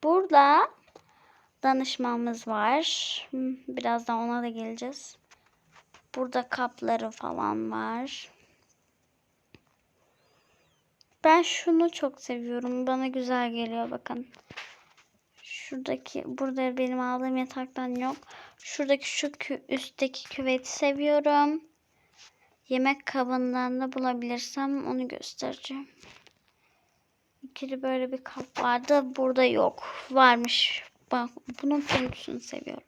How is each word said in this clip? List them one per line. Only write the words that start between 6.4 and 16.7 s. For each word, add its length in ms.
kapları 640
falan 600
var. 600
Ben 180
şunu 500
çok 300
seviyorum. 680
Bana 200
güzel 440
geliyor, 400
bakın. 360
Şuradaki, 840
burada 520